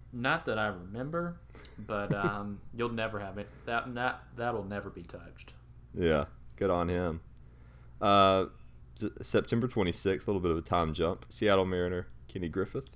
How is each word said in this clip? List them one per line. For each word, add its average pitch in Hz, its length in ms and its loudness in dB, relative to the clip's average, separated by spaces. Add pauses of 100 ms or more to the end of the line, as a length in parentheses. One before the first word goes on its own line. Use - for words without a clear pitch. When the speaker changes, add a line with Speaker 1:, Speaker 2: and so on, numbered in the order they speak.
(140)
Speaker 1:
not 131 320 -2
that 113 120 0
I 107 100 2
remember, 127 760 -6 (440)
but, 104 300 -2
Speaker 2:
<laughs> 98 100 0
Speaker 1:
um, 101 360 -4 (120)
you'll 117 140 -2
never 113 320 -2
have 98 180 -8
it. 104 100 -8 (180)
That, 120 300 -4
that, 123 280 -2 (140)
that'll 120 260 -2
never 98 260 -6
be 87 140 -12
touched. - 480 -16 (420)
Speaker 2:
Yeah, 80 320 4 (300)
good 98 140 0
on 87 180 2
him. 87 320 0 (800)
Uh, 98 460 8 (520)
J-, 107 120 -4 (120)
September 117 460 2
twenty-sixth, 95 580 2
a 107 60 0
little 98 100 2
bit 87 100 2
of 80 60 4
a 82 40 -2
time 82 320 2
jump. 82 340 0
Seattle 98 380 4
Mariner 90 420 -2 (220)
Kenny 90 180 -4
Griffith 95 480 -4